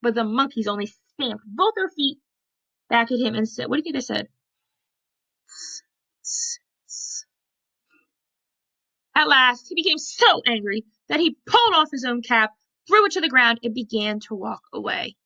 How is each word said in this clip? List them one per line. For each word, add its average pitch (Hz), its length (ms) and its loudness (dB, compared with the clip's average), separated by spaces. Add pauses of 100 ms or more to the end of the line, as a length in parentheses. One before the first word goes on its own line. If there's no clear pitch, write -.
But 233 120 0
the 226 100 0
monkeys 233 420 -2
only 208 200 -4
stamped - 600 -10
both 330 280 0
their 381 140 -2
feet 277 300 -4 (680)
back 233 220 2
at 254 80 0
him 226 160 0
and 220 140 -2
said, 240 200 -8
what 254 80 -2
do 311 40 0
you 302 40 -4
think 320 120 -8
they 269 40 -4
said? 214 280 -6 (1200)
Tss, - 340 -16 (400)
tss, - 360 -8 (280)
tss. - 400 -14 (1900)
At 302 140 4
last, 254 400 4
he 359 60 -12
became 330 240 -2
so - 480 2
angry 214 380 -2 (240)
that 294 120 0
he 339 160 0 (100)
pulled 466 280 4
off 311 160 4
his 254 140 -8
own 240 180 -2
cap, 220 300 2 (340)
threw 392 200 6
it 311 60 2
to 359 80 -4
the 320 80 0
ground, 240 340 4
and 233 120 -4
began 214 460 -4
to - 140 -12
walk 208 280 -8 (100)
away. - 540 -6